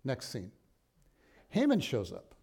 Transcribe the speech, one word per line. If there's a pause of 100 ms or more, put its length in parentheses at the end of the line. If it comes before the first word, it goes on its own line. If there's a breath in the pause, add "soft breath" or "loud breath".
Next
scene. (960 soft breath)
Haman
shows
up